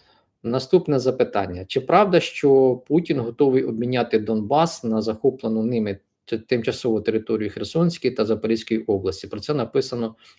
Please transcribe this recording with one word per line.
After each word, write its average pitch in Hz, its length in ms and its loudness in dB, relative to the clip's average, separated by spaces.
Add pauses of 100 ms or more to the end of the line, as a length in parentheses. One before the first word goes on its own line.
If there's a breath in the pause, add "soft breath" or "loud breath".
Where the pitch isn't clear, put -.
(440 soft breath)
Наступне 131 560 0
запитання. 98 680 -2
Чи 131 140 -2
правда, 175 380 4
що 135 560 4 (120)
Путін 160 320 0
готовий 127 440 2
обміняти 117 560 0
Донбас 110 640 0
на 110 180 0
захоплену 110 600 -2
ними 110 360 -2 (260)
т-, 113 120 -4
тимчасову 113 640 -2
територію 107 500 -2
Херсонської 165 600 -2
та 113 120 0
Запорізької 110 540 0
області? 98 480 -2
Про 104 120 -10
це 151 140 -4
написано, 120 640 -2 (220 soft breath)